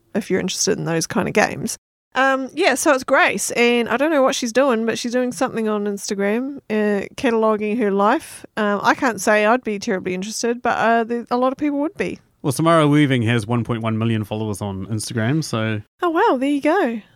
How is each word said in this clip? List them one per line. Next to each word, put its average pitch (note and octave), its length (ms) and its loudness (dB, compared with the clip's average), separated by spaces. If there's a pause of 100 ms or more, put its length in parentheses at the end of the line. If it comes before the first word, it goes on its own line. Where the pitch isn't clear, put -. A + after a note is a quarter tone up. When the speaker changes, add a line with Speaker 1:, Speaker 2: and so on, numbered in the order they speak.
(160)
Speaker 1:
if - 160 -4
you're F#3 80 2
interested - 380 -2
in D#3 80 -6
those E3 220 -2
kind - 200 -2
of D3 60 -4
games. - 440 -2 (380)
Um, C4 380 2
yeah, D4+ 220 2
so D4+ 180 2
it's C4 100 0
Grace, C#4 480 0
and A#3+ 380 2
I A#3+ 80 0
don't D4 120 2
know C#4+ 140 4
what C4 120 2
she's A#3 180 -4
doing, A#3+ 340 2
but A3+ 100 -2
she's A#3+ 140 -6
doing B3 200 0
something A3+ 360 -2
on G#3 180 -2
Instagram, G#3 840 -4
uh, G#3 380 0 (100)
cataloguing A3 600 0
her G#3 140 0
life. G#3 520 0 (120)
Um, G#3 260 0
I A#3 140 2
can't A3 260 -2
say G#3+ 240 4
I'd A#3+ 180 2
be G#3 140 -4
terribly F#3 380 -4
interested, A3+ 480 -6
but, A#3 160 0
uh, A#3 240 2
the, A#3 260 -4
a B3 80 0
lot B3+ 140 2
of - 80 -10
people C#4+ 200 -2
would D4+ 160 -2
be. F3+ 240 -6 (220)
Speaker 2:
Well, D3+ 120 0
Samara D#3+ 340 4
Weaving C#3+ 360 4
has A2+ 220 0
one A#2+ 180 -2
point A2+ 200 -4
one A2 160 -2
million A2+ 240 0
followers G#2+ 380 -4
on G2 260 -6
Instagram, A2+ 560 -2
so A2 380 -2 (200)
Speaker 1:
Oh, F4 80 0
wow, E4+ 280 2
there C4+ 120 -2
you C#4+ 120 0
go. D4 400 0 (140)